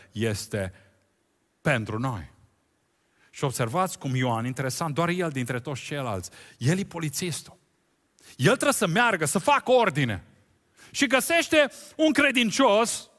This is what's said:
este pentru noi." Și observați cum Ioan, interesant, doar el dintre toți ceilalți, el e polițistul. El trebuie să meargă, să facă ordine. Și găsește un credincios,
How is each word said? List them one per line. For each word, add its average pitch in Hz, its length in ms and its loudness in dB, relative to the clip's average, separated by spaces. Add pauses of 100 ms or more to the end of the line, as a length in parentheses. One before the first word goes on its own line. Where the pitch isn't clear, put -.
(120)
este 104 640 -4 (880)
pentru 110 380 -2
noi." 117 320 -6 (1000)
Și - 140 -8
observați 139 560 -2
cum 135 160 -4
Ioan, 120 300 0
interesant, 131 480 -6
doar 170 160 0
el 175 200 -2
dintre 131 300 -4
toți 131 220 -10
ceilalți, 127 480 -6 (280)
el 160 220 0
e 196 40 -4
polițistul. 170 760 -8 (800)
El 151 140 4
trebuie 277 220 2
să 208 140 0
meargă, 190 380 2
să 175 140 0
facă 262 320 2
ordine. 143 520 2 (720)
Și 277 140 0
găsește 302 640 2 (240)
un 311 160 2
credincios, 240 1080 2